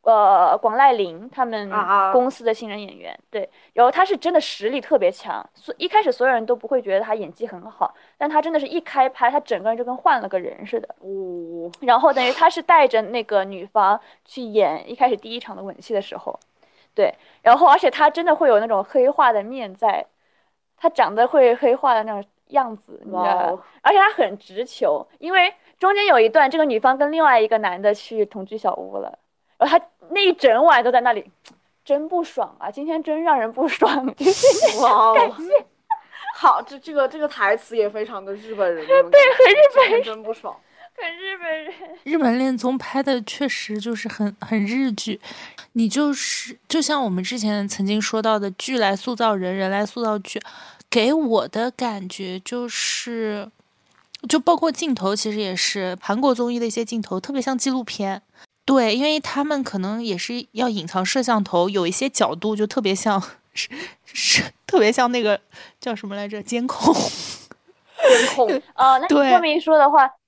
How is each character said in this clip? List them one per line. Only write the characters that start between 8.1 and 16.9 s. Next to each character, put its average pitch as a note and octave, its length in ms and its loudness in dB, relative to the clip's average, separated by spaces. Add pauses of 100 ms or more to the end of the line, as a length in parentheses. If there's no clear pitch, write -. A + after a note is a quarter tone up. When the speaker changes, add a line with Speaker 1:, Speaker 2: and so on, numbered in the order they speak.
Speaker 1:
但 D4 120 -4
他 D4+ 120 2
真 E4 100 -4
的 D4+ 80 0
是 C#4 80 -4
一 E4 140 -6
开 C4 260 0
拍， B3+ 240 0
他 D4 80 0
整 G#3+ 240 -4
个 G#3+ 60 -2
人 A3+ 80 -4
就 B3 60 -6
跟 B3 120 -6
换 B3+ 260 0
了 G3+ 60 -10
个 F#3+ 100 -6
人 - 300 -8
似 A#3 120 -6
的。 - 200 -14
Speaker 2:
哦。 F3 720 -12 (100)
Speaker 1:
然 B3 180 4
后 C#4 140 4
等 B3+ 100 0
于 B3 100 0
他 E4 160 4
是 E4+ 120 -2
带 D#4+ 260 6
着 A3 160 0
那 A3 200 -6
个 G3+ 220 0
女 G3 200 -12
方 G3+ 340 2 (260)
去 - 160 -14
演 G#3 440 -2
一 - 80 -16
开 B3+ 140 0
始 A#3+ 80 0
第 A3 180 -16
一 A#3+ 60 -10
场 G#3+ 160 -16
的 F#3+ 80 -16
吻 - 180 -16
戏 A#3 120 -10
的 G3 80 -2
时 - 160 -16
候， - 200 -12 (560)